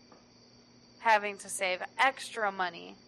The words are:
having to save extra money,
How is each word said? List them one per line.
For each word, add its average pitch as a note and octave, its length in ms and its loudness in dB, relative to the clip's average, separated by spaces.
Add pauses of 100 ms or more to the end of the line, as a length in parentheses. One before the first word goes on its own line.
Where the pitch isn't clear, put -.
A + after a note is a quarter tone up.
(1000)
having G#3 380 4
to G3 100 -16
save F#3 340 -2 (160)
extra A3+ 540 0
money, F3+ 420 -6 (140)